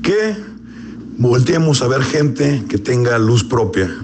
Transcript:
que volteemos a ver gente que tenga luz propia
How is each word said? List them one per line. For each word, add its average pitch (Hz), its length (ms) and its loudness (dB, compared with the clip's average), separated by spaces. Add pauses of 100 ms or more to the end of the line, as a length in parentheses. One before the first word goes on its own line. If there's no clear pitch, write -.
que 214 320 0 (800)
volteemos 131 640 2
a 123 60 0
ver 135 160 0
gente 143 640 0
que 123 100 -2
tenga 123 400 0
luz 113 280 2
propia 107 440 0 (140)